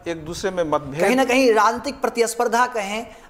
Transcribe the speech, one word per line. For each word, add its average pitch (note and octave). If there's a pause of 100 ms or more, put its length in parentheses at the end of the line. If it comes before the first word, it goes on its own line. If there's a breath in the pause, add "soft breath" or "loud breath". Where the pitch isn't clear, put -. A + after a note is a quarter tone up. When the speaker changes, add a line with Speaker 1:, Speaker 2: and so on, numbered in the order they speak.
Speaker 1:
एक E3
दूसरे E3+
में F3
मतभेद, D3
Speaker 2:
कहीं G3+
ना C4
कहीं B3+
राजनीतिक A#3
प्रतिस्पर्धा A#3
कहें, A3 (220 loud breath)